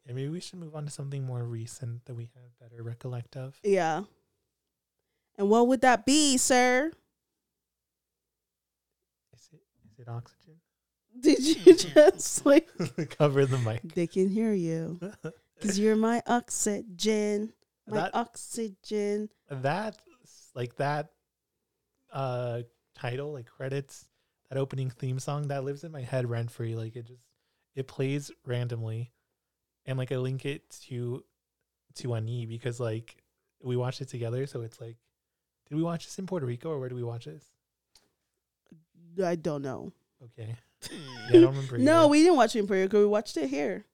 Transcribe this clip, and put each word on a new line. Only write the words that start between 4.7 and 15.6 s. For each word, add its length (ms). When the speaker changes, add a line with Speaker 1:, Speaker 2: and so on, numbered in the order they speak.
Speaker 2:
And 100
what 200
would 120
that 240
be, 320
sir? 560
Speaker 1:
Is 220
it, 60
is 80
it 100
oxygen? 480
Speaker 2:
Did 220
you 80
<laughs> 200
just, 500
like, 320
Speaker 1:
<laughs> 420
Cover 280
the 120
mic. 360
Speaker 2:
They 120
can 220
hear 240
you 480
Speaker 1:
<laughs> 300